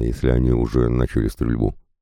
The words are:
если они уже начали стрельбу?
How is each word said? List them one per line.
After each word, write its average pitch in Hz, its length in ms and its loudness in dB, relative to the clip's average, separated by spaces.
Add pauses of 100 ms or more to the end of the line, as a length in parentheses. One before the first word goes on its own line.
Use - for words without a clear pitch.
если 60 280 -2
они 62 240 2
уже 60 360 2
начали 60 400 0
стрельбу? 57 460 -2 (280)